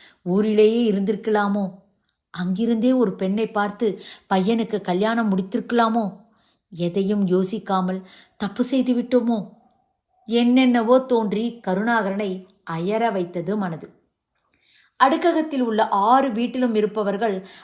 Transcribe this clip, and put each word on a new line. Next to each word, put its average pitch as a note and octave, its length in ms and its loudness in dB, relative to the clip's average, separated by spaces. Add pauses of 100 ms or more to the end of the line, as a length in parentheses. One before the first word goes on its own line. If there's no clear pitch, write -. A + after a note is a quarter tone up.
(220)
ஊரிலேயே G#3+ 720 2
இருந்திருக்கலாமோ? G3+ 800 0 (580)
அங்கிருந்தே A3 640 0
ஒரு A3+ 220 2
பெண்ணை G3+ 320 -2
பார்த்து G#3 540 -2 (320)
பையனுக்கு G#3 480 0
கல்யாணம் G#3 560 0
முடித்திருக்கலாமோ? A3+ 800 -2 (540)
எதையும் F#3+ 560 -2
யோசிக்காமல் F#3 760 -2 (360)
தப்பு G#3 260 -4
செய்து B3+ 300 0
விட்டோமோ? A#3+ 560 0 (760)
என்னென்னவோ A#3+ 760 4
தோன்றி A3+ 680 -2
கருணாகரனை G3 800 -2 (160)
அயர G#3 480 -2
வைத்தது F#3 460 -4
மனது. E3+ 360 -6 (1000)
அடுக்ககத்தில் D#4 680 2
உள்ள A3 280 0
ஆறு A#3+ 420 2
வீட்டிலும் A#3+ 440 -2
இருப்பவர்கள் G#3 720 -2 (160)